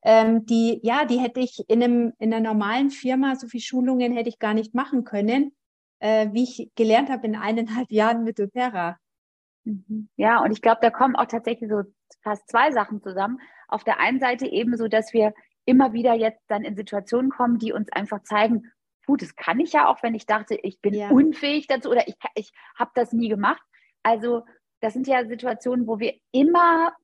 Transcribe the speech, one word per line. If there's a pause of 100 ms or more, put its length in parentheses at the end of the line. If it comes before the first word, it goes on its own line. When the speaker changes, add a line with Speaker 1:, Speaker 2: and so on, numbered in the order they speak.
Speaker 1:
ähm,
die,
ja,
die
hätte
ich
in
einem,
in
einer
normalen
Firma,
so
viel
Schulungen
hätte
ich
gar
nicht
machen
können, (460)
äh,
wie
ich
gelernt
habe
in
eineinhalb
Jahren
mit
doTERRA. (680)
Speaker 2:
Mhm.
Ja,
und
ich
glaub,
da
kommen
auch
tatsächlich
so (380)
fast
zwei
Sachen
zusammen. (280)
Auf
der
einen
Seite
eben
so,
dass
wir (320)
immer
wieder
jetzt
dann
in
Situationen
kommen,
die
uns
einfach
zeigen, (340)
"Puh,
das
kann
ich
ja,
auch
wenn
ich
dachte,
ich
bin
Speaker 1:
Ja.
Speaker 2:
unfähig
dazu
oder
ich, (200)
ich (260)
hab
das
nie
gemacht." (420)
Also (380)
das
sind
ja
Situationen,
wo
wir (180)
immer (100)